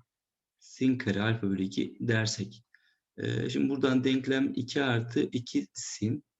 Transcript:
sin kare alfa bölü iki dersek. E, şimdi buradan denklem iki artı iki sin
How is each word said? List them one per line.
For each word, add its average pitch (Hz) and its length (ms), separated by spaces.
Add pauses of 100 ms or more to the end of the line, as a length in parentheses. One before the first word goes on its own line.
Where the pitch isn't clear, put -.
(600)
sin 131 380
kare 98 240
alfa 110 280
bölü 95 140
iki - 360
dersek. 110 640 (540)
E, 120 320
şimdi 135 200
buradan 131 340
denklem 135 520
iki 135 280
artı 120 380
iki - 520
sin - 500 (160)